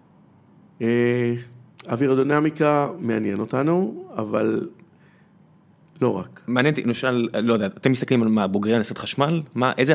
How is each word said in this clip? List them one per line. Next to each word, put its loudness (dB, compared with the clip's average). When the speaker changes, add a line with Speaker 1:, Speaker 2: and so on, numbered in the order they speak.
Speaker 1:
אה, 2
אווירודינמיקה 2
מעניין -2
אותנו, -2
אבל -2
לא 0
רק. -12
Speaker 2:
מעניין 2
אותי, -6
למשל, 0
לא 2
יודע, 0
אתם 0
מסתכלים 0
על 2
מה, 2
בוגרי 0
הנדסת -2
חשמל? -2
מה, 0
איזה, 4